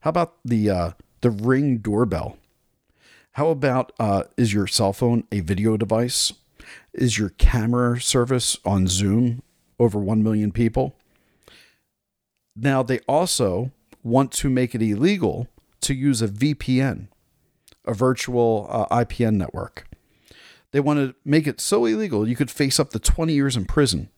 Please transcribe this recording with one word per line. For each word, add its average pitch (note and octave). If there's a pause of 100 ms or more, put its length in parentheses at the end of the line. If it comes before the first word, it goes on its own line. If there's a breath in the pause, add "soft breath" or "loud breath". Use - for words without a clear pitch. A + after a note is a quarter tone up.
How D#3+
about E3
the, A2
uh, F2 (300)
the B2
Ring B2+
doorbell? G#2 (960 soft breath)
How D3+
about, C3
uh, G2+ (120)
is A2+
your G2+
cell G2
phone A#2
a G#2
video G2+
device? A2 (600 loud breath)
Is A#2
your G#2
camera A#2+
service B2
on F#2+
Zoom G#2+ (360)
over G#2+
one G#2+
million G#2+
people? A#2+ (1600 soft breath)
Now, C3
they B2
also C3 (320)
want B2+
to -
make B2+
it A2+
illegal A#2+ (360)
to C#3
use C3
a A2+
V A2
P C3
N, B2 (760)
a A#2
virtual, A#2+
uh, A2
I A#2+
P -
N G#2+
network. - (840 soft breath)
They C#3
want D3
to C3+ (100)
make D3+
it C3
so A3
illegal G#3
you A#2+
could C3
face C#3
up C#3
to A#2
twenty D#3+
years C#3
in G2
prison F2+